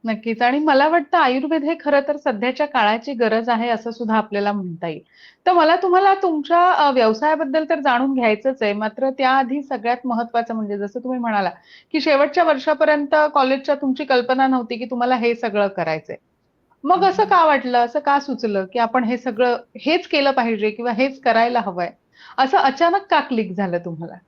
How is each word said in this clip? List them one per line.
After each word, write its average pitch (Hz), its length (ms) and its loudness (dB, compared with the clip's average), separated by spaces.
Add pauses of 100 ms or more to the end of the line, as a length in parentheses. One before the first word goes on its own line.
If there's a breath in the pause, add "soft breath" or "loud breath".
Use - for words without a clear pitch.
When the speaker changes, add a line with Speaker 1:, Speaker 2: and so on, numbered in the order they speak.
Speaker 1:
नक्कीच. 226 380 -4
आणि 254 160 2
मला 302 300 4
वाटतं 330 300 0
आयुर्वेद 277 460 0
हे 330 100 -2 (100)
खरं 285 240 2
तर 294 80 -2
सध्याच्या 254 500 -2
काळाची 233 460 0
गरज 226 360 0
आहे 233 200 0
असं 226 220 -4
सुद्धा 220 260 -2
आपल्याला 202 360 -2
म्हणता 175 360 -8
येईल. 156 140 -10 (440 soft breath)
तर 359 60 4
मला 330 240 4
तुम्हाला 381 380 4
तुमच्या, 349 580 2
अ, 294 180 2
व्यवसायाबद्दल 277 800 0
तर 320 100 0
जाणून 269 340 0
घ्यायचंच 240 480 0
आहे, 208 100 0
मात्र 214 380 -4
त्याआधी 262 520 0
सगळ्यात 240 420 -4
महत्त्वाचं 233 500 -4
म्हणजे 208 240 -6
जसं 202 220 -8
तुम्ही 254 180 -6
म्हणाला, 208 320 -2 (420 loud breath)
की 311 80 -2
शेवटच्या 294 440 2
वर्षापर्यंत 302 680 0 (200)
कॉलेजच्या 269 400 0
तुमची 277 300 -4
कल्पना 262 420 2
नव्हती 247 300 -2
की 233 80 -8
तुम्हाला 247 320 0
हे 240 180 0
सगळं 208 340 -2
करायचंय. 160 480 -6 (680)
मग 349 200 2
असं 381 180 2
Speaker 2:
हम्म. 392 140 2
Speaker 1:
का 339 80 6
वाटलं, 254 340 2
असं 240 200 0
का 277 220 0
सुचलं 214 520 -4
की 247 60 -4
आपण 233 260 0
हे 240 120 -2
सगळं, 240 400 0 (240)
हेच 349 260 0
केलं 277 240 2
पाहिजे 226 400 0
किंवा 233 220 -6
हेच 269 280 -2
करायला 233 400 2
हवंय, 180 300 -6 (480 loud breath)
असं 269 200 2
अचानक 339 520 2
का 311 100 4
क्लिक 220 320 -4
झालं 175 260 -4
तुम्हाला? 170 380 -10 (120)